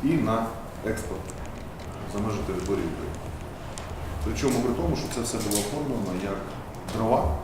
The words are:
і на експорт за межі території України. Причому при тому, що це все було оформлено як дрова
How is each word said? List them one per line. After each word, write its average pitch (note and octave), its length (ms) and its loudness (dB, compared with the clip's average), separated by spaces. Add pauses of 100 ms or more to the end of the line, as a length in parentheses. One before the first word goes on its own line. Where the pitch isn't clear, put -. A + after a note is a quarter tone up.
і C3+ 40 4
на A2+ 380 4 (400)
експорт F#2+ 360 -2 (920)
за G#2 60 0
межі G#2+ 180 0 (100)
території F#2 460 2
України. D2+ 260 -4 (1040)
Причому B2 340 4
при B2 140 4
тому, D#3+ 220 4
що - 200 -2
це A#2+ 60 0
все A#2 160 0 (120)
було G2+ 120 4
оформлено A#2+ 500 0 (120)
як G2 140 0 (560)
дрова A2+ 500 4